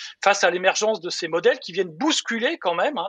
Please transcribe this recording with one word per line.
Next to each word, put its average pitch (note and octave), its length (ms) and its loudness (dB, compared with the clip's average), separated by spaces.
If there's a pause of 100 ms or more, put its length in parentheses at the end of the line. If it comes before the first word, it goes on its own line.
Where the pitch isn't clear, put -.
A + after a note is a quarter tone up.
(240)
Face G3 200 4
à F3+ 80 6
l'émergence F#3+ 480 0
de E3+ 100 -8
ces - 180 -6
modèles F3 300 2
qui A3+ 140 -12
viennent F3+ 180 -2
bousculer A#3+ 720 -2
quand F3 160 -2
même, A#3+ 240 0
hein, F3+ 100 -4